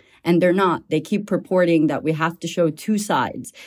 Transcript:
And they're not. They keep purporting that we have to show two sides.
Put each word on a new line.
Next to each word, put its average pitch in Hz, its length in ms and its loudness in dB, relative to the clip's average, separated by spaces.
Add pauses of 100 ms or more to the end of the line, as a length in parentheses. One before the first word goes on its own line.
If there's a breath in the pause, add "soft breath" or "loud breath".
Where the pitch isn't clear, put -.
(240 soft breath)
And 170 160 4
they're 180 120 4
not. 180 380 0
They 156 100 0
keep 208 260 -4
purporting 170 640 2
that 143 160 -4
we 156 80 0
have 160 280 -2
to - 60 -8
show 170 240 0
two 208 280 -2
sides. 147 540 -4 (140 loud breath)